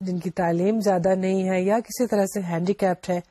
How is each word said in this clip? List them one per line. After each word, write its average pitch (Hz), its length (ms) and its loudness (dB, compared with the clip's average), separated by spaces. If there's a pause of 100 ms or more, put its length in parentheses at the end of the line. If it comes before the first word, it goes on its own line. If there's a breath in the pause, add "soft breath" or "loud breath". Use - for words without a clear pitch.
جن 185 180 -4
کی 170 120 -6
تعلیم 180 500 0
زیادہ 190 340 2
نہیں 190 340 0
ہے 185 140 0
یا 202 180 2
کسی - 260 -4
طرح 202 200 2
سے 202 140 -6
ہینڈی 175 320 -2
کیپڈ 185 380 0
ہے، 175 100 0 (100)